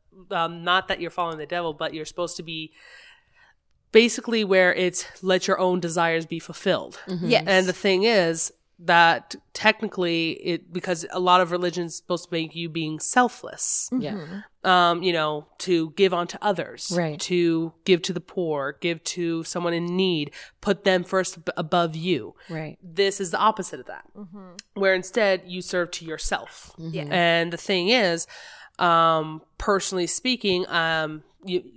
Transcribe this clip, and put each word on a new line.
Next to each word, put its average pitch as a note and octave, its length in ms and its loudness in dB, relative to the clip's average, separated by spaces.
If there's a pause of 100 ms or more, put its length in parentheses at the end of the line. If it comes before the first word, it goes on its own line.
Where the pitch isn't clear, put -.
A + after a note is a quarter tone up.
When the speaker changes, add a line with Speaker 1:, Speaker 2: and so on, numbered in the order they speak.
(300)
Speaker 1:
um, E3+ 320 -4
not F3+ 260 2
that F#3 120 -2
you're E3+ 100 -6
following E3 280 -4
the D3 80 -10
devil, E3+ 280 -4
but D#3+ 180 -6
you're D#3 120 -8
supposed E3+ 320 -6
to F3 80 -12
be D#3+ 280 -10 (1160)
basically A3+ 520 4
where F#3 300 4
it's F3+ 320 0 (180)
let F#3 240 0
your F#3+ 120 2
own F#3 200 2
desires E3 460 0
be E3 140 -8
fulfilled. D#3+ 680 -4
Speaker 2:
Mm-hmm. F3+ 220 -4
Speaker 3:
Yes. A3 180 4
Speaker 1:
And F#3 200 4
the F3+ 80 0
thing G3 300 2
is F3 460 2 (280)
that E3+ 560 4 (180)
technically F3 800 0
it, - 400 -6
because F3 400 -4
a F#3 80 -4
lot F3+ 220 6
of E3 100 0
religion's F3 440 -2
supposed - 340 -6
to - 20 -10
make D#3+ 220 -4
you E3 160 -8
being D#3 280 -4
selfless. - 1000 0
Speaker 2:
Yeah. G#3+ 180 -4
Speaker 3:
Mm-hmm. F#3 540 -10
Speaker 1:
Um, F3 340 4
you F#3 100 2
know, D3+ 340 -2 (120)
to E3 320 0
give F#3+ 240 2
unto E3+ 260 -4
others, E3 560 -2
Speaker 2:
Right. D#3+ 240 -2
Speaker 1:
to E3 540 0 (100)
give F3+ 180 4
to F#3+ 120 -4
the E3+ 60 -6
poor, D3 600 -4
give E3+ 240 -4
to E3 400 -4
someone E3+ 300 -2
in E3+ 200 -2
need, F3 360 0 (320)
put G3+ 220 0
them F#3 200 2
first F#3 320 -2
ab-, E3+ 220 -10
above E3+ 360 0
you. D#3+ 400 -2 (140)
Speaker 2:
Right. D#3 340 -10
Speaker 1:
This F#3+ 380 -2
is F3+ 100 -4
the F#3+ 80 -2
opposite F#3 400 0
of B2+ 80 -16
that, - 180 -16 (120)
Speaker 3:
Mm-hmm. F#3+ 360 -20 (220)
Speaker 1:
where G3 200 4
instead F#3 520 0
you F3+ 140 -8
serve F3 320 -2
to - 140 -10
yourself. - 720 -8
Speaker 2:
Mm-hmm. D#3+ 160 -10
Speaker 3:
Yeah. D3+ 160 -8
Speaker 1:
And E3+ 420 2
the E3+ 60 -8
thing F#3 320 0
is, F#3 360 2 (520)
um, E3 640 4 (160)
personally F#3 480 0
speaking, G3 640 0
um, D#3+ 560 -2 (200)
you, F3+ 180 -2 (140)